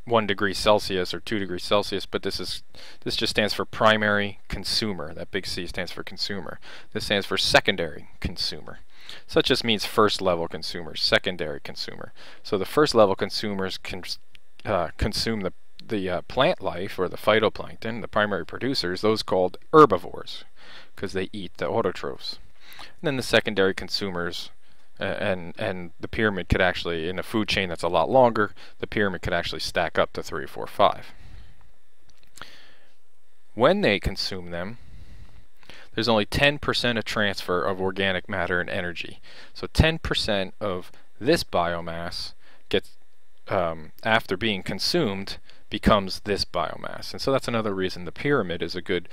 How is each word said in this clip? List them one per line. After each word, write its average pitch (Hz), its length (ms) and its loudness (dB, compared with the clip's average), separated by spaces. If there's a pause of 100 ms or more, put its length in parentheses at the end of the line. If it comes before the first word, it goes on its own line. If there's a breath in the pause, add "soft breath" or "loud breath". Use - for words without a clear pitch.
one 113 200 4
degree 101 280 2
Celsius 95 600 4
or 87 60 -4
two - 180 -2
degrees 90 260 -4
Celsius, 101 420 0
but - 180 -4
this - 160 -2
is, - 240 -6 (400 loud breath)
this - 140 -2
just 113 140 2
stands 104 220 2
for 95 120 0
primary 104 800 4
consumer. 92 680 -2
That 85 160 -6
big 95 160 -2
C 90 220 -4
stands 87 240 -4
for - 120 -6
consumer. - 540 -6 (360 loud breath)
This 110 100 -2
stands 101 240 2
for 95 100 0
secondary 92 720 4 (140)
consumer. - 580 -6 (480 loud breath)
So - 120 2
it 156 60 4
just 123 200 2
means 110 200 2
first - 360 4
level 85 260 2
consumers, - 560 -6
secondary 87 560 2
consumer. - 540 -8 (300 loud breath)
So - 140 0
the 95 80 -2
first 151 300 4
level 104 180 8
consumers 95 640 -2
can, - 260 -8 (640)
uh, 90 320 2
consume 110 440 0
the, 90 120 -2 (320)
the, 95 240 -2
uh, 87 140 0
plant - 380 2
life 92 380 -4
or 92 80 2
the 82 80 -8
phytoplankton, 107 880 2
the - 80 -6
primary 104 360 2
producers, 90 540 -2
those 107 240 4
called 92 340 2 (140)
herbivores, - 720 6 (520 loud breath)
'cause 95 180 -4
they 95 180 -2
eat 95 260 -8
the 90 100 -2
autotrophs. 90 720 -2 (400 loud breath)
And - 240 -8
then 151 120 0
the 127 80 -2
secondary 98 500 6
consumers, 87 760 -4 (500 soft breath)
uh, - 40 -4
and, 92 540 -2
and 92 340 -4 (100)
the - 80 -6
pyramid 101 400 2
could 95 100 6
actually, 85 480 2
in 92 100 -2
a 87 60 -2
food 107 240 0
chain 95 220 2
that's 82 140 -4
a 85 40 2
lot 82 220 4
longer, 117 420 6 (280 loud breath)
the - 80 -4
pyramid 98 340 0
could 92 100 -2
actually 85 300 0
stack - 360 0
up 85 160 6
to 85 100 -4
three, - 220 -6
four, - 220 -6
five. - 460 4 (2500 loud breath)
When 156 260 6
they 113 200 4
consume 92 520 -4
them, 90 280 -6 (1120 loud breath)
there's 113 160 2
only 107 160 4
ten 143 340 4
percent 120 380 0
of 110 80 0
transfer 95 580 0
of 92 180 0
organic 95 460 0
matter 90 320 0
and 87 100 -2
energy. 87 500 -4 (340 loud breath)
So - 140 -6
ten 160 300 4
percent 98 640 0
of 92 320 -4 (280 soft breath)
this 156 240 2
biomass 85 920 -2 (360 soft breath)
gets, - 280 0 (500)
um, 82 460 -2 (100)
after 113 340 2
being 101 240 0
consumed, 98 760 0 (340 soft breath)
becomes 101 500 4
this 98 240 0
biomass. - 640 -4
And 98 100 -8
so 135 100 2
that's 131 160 2
another 110 260 0
reason 92 320 -2
the 82 60 -6
pyramid 101 500 0
is 80 140 -2
a 90 60 -4
good 87 320 0